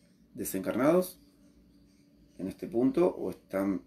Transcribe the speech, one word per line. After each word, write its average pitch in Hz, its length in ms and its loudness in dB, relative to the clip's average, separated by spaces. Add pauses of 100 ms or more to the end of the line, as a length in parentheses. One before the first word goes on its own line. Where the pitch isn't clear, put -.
(340)
desencarnados 110 840 0 (1200)
en 90 100 -8
este - 200 -10
punto 135 400 2
o - 220 -4
están 95 580 -4